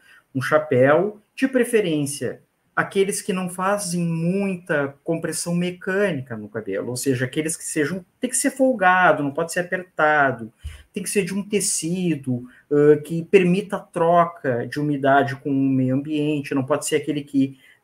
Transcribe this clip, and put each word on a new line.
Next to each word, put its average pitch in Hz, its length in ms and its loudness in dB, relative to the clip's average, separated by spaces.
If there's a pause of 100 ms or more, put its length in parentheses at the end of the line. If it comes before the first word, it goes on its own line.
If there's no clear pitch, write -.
(340)
Um 131 60 -2
chapéu, 151 800 2 (140)
de 269 120 0
preferência, 175 960 -2 (360)
aqueles 196 420 0
que - 120 -6
não 185 180 -4
fazem 185 500 -4
muita 170 1000 -2
compressão 160 500 -4
mecânica 180 840 -2
no 107 120 -12
cabelo, 110 420 -6
ou 123 60 -6
seja, 127 280 0
aqueles 156 320 -4
que - 80 -16
sejam, 160 420 -4 (140)
tem 240 100 -4
que - 60 -6
ser 277 160 0
folgado, 185 680 4
não 139 120 -2
pode 165 200 -4
ser - 60 -2
apertado, 151 960 0 (420)
tem 202 80 -6
que 175 80 -8
ser 202 140 0
de 185 100 -6
um 202 80 -4
tecido, 165 1080 -2 (220)
ãh, 147 320 8
que 165 220 -6
permita 185 540 2
a - 20 -6
troca 165 880 2
de 135 100 -8
umidade 139 560 2
com 147 160 -8
o - 20 0 (180)
meio 131 260 2
ambiente, 147 580 -2
não 135 100 0
pode 143 220 -2
ser - 80 -2
aquele 147 300 -2
que, 135 340 0 (260)